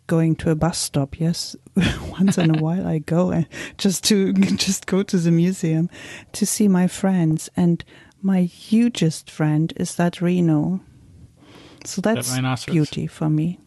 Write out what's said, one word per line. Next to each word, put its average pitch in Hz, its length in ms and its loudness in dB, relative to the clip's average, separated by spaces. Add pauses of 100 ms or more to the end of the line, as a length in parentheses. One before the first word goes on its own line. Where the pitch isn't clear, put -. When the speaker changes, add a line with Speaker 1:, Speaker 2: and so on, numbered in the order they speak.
Speaker 1:
going 165 300 2
to - 140 -2
a 160 40 4
bus 156 240 -2
stop, - 400 -4
yes? - 380 -4 (200)
<laughs> - 420 0
Once 196 200 2
in 160 180 4
a - 20 0
Speaker 2:
<laughs> 156 40 0
Speaker 1:
while 170 240 -2
I 165 120 -2
go 170 320 0
and 170 160 0 (300)
just - 280 -2
to, 196 280 2
<laughs> 190 240 2
just - 300 -2
go 190 160 0
to 202 140 -2
the 170 160 2
museum 170 580 0 (420)
to - 140 -2
see 208 220 2
my 180 180 4
friends, 175 680 0
and 175 280 2 (380)
my 190 200 2
hugest 208 920 0
friend 156 420 0
is - 220 -6
that 175 240 0
rhino. 175 600 0 (1040)
So - 180 -8
Speaker 2:
That 214 140 2
Speaker 1:
that's 123 140 -4
Speaker 2:
rhinoceros. 127 420 -4
Speaker 1:
beauty 156 360 0
for 156 200 -4
me. 156 380 0